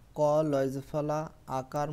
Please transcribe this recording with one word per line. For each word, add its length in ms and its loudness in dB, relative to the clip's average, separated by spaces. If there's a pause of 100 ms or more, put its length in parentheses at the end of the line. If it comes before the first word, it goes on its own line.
(180)
ক 20 -2 (320)
লজফলা 680 0 (380)
আকার 340 -4